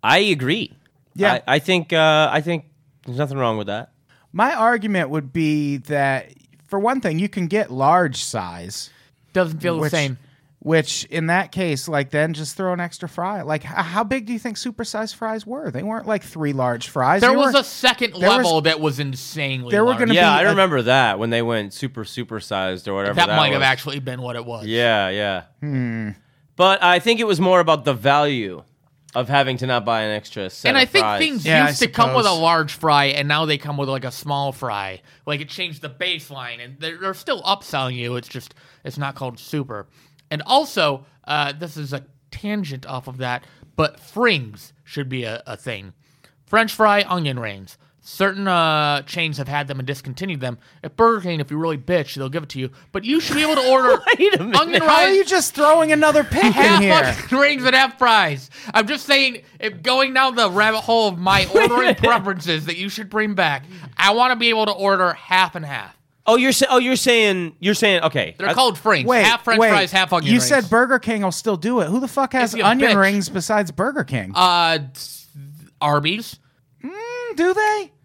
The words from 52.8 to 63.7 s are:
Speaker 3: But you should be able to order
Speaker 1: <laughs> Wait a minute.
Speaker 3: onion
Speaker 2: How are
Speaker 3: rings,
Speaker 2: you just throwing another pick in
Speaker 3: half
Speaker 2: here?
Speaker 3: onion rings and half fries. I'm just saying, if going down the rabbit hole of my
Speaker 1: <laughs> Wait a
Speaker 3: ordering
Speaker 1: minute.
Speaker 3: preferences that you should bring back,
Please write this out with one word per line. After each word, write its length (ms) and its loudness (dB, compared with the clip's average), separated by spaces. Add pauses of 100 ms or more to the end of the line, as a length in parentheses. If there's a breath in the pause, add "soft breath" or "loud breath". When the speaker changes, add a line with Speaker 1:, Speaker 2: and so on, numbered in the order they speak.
Speaker 3:
But 120 -8
you 160 0
should 140 -6
be 80 0
able 140 2
to 120 2
order 320 6 (100)
Speaker 1:
<laughs> 80 4
Wait 200 4
a 60 -4
minute. 160 0
Speaker 3:
onion 220 0
Speaker 2:
How 180 6
are 60 6
Speaker 3:
rings, 100 4
Speaker 2:
you 80 4
just 300 0
throwing 360 6
another 320 4
pick 220 2
in 80 6
Speaker 3:
half 280 6
Speaker 2:
here? 140 4
Speaker 3:
onion 460 0
rings 240 2
and 100 6
half 240 4
fries. 520 2 (220 loud breath)
I'm 140 4
just 200 -6
saying, 360 2 (160 soft breath)
if 240 -8
going 320 0
down 220 2
the 120 2
rabbit 320 0
hole 280 2
of 100 -4
my 220 2
Speaker 1:
<laughs> 140 -2
Wait 20 6
a 60 6
Speaker 3:
ordering 260 2
Speaker 1:
minute. 100 2
Speaker 3:
preferences 680 0
that 100 -6
you 120 -6
should 220 -12
bring 240 -4
back, 300 0 (340 loud breath)